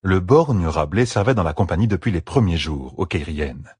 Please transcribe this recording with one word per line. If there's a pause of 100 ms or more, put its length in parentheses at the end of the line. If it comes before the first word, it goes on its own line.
Le
borgne
Rabelais
servait
dans
la
compagnie
depuis
les
premiers
jours,
aux
Keiriennes.